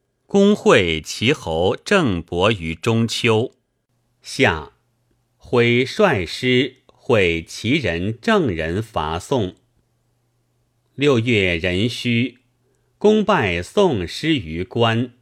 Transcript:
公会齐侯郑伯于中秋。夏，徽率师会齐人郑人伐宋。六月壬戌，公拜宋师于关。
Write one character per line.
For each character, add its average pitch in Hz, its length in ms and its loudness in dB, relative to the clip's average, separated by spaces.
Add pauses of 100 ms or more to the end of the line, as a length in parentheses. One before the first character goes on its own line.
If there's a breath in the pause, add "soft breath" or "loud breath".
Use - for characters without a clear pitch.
(260)
公 202 300 4
会 92 460 2
齐 117 320 -2
侯 87 420 -2
郑 131 480 0
伯 92 300 0
于 82 200 -6
中 113 320 0
秋。 113 480 0 (680)
夏， 85 500 0 (640)
徽 120 500 0
率 131 400 0
师 127 600 -2
会 87 580 0
齐 - 280 -6
人 104 500 -2
郑 208 260 2
人 82 340 -4
伐 82 380 -6
宋。 101 380 -4 (1400)
六 135 240 2
月 101 380 0
壬 92 320 -2
戌， 120 480 -4 (600)
公 214 280 2
拜 110 360 0
宋 123 460 0
师 156 300 -4
于 82 260 -8
关。 117 580 -2